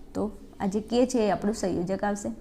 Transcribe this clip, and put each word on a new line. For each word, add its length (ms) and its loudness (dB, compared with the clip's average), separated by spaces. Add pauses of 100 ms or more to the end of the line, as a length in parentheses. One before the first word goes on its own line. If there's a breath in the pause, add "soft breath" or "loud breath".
(140)
તો 160 -2 (300)
આ 60 0
જે 140 0
કે 260 4
છે 120 2
એ 120 4
આપણું 240 2
સંયોજક 500 0
આવશે. 260 -2 (100)